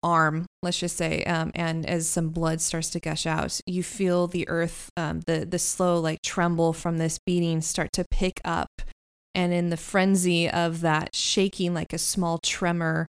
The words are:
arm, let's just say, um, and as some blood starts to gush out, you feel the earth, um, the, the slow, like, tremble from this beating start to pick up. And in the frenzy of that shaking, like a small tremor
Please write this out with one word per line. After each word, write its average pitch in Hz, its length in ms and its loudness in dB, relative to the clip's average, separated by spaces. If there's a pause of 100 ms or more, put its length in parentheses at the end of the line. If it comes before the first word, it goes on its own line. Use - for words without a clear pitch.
arm, 160 440 2 (160)
let's 175 160 -2
just 175 180 -2
say, 160 280 0
um, 160 300 0
and 165 320 -2
as 165 220 0
some 165 220 2
blood 160 300 0
starts - 300 -2
to 170 100 -4
gush 156 260 -4
out, 160 400 -2
you 180 160 -2
feel 180 440 0
the 175 220 -4
earth, 165 480 -4
um, 160 300 -4
the, 160 180 0
the 175 140 -4
slow, 175 420 2
like, 160 220 -2
tremble 170 500 2
from 165 260 -2
this 160 280 0
beating 170 340 2
start - 320 -2
to 180 180 -2
pick - 340 0
up. 165 240 -2 (680)
And 175 180 2
in 175 180 2
the 170 60 0
frenzy 180 760 4
of 165 300 0
that 156 340 2
shaking, 190 580 0
like 165 200 -4
a 165 60 -4
small 170 400 0
tremor 165 760 0